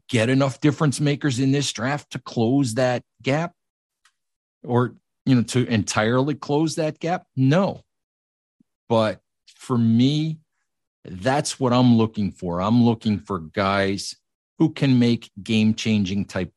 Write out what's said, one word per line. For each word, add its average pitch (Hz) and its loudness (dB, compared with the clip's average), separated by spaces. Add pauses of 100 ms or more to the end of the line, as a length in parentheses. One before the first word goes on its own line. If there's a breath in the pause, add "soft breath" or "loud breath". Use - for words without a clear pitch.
get 117 0
enough 135 0
difference 165 0
makers 143 -2
in 135 2
this 139 -2
draft 131 -6
to - -10
close 123 0
that 127 -2 (200)
gap? 156 -2 (1080)
Or, 120 0 (320)
you 135 6
know, 120 6
to 120 0
entirely 117 0
close 147 -2
that 156 -4
gap? 170 -6 (100)
No. 143 2 (1040)
But 110 0 (260)
for - -6
me, 135 2 (680)
that's 123 -4
what 127 0
I'm 123 4
looking 107 0
for. 87 -6
I'm 117 2
looking 110 0
for 95 -6
guys 98 -4 (420)
who 160 2
can 131 2
make 120 0 (120)
game-changing 107 0
type 92 -6